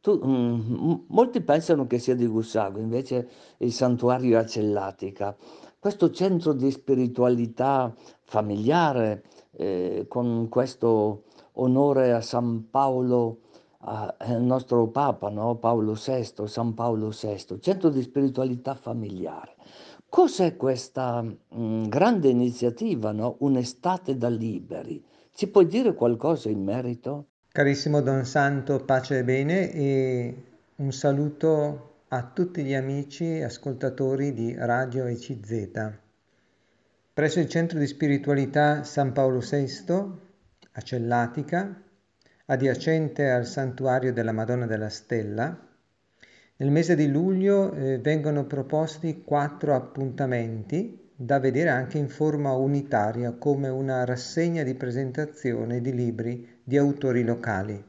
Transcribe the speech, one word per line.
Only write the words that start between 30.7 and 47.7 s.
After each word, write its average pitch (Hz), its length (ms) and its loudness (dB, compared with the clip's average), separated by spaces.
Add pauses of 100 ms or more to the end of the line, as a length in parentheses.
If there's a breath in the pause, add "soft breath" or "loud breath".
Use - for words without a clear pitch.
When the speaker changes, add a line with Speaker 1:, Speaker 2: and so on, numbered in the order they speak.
Speaker 2:
un 139 160 -4
saluto 147 960 0 (260)
a 123 100 -2
tutti 175 400 -4
gli 135 100 -2
amici 143 680 -4
ascoltatori 135 920 -2
di 117 200 -4
Radio 123 520 -2
E 120 100 -2
C 120 260 -10
Z. 107 500 -6 (1200)
Presso 156 260 2
il 156 80 2
centro 170 320 -2
di 143 80 2
spiritualità 143 960 2
San 135 300 -2
Paolo 131 260 2
sesto, 156 800 -4 (540)
a - 80 -12
Cellatica, 123 1000 -2 (640 soft breath)
adiacente 139 840 0
al 123 160 2
santuario 131 640 -2
della 113 220 -2
Madonna 117 320 -2
della 110 240 -4
Stella, 113 680 -4 (1000 soft breath)
nel 139 120 0
mese 160 260 4
di 147 120 4
luglio, 190 640 2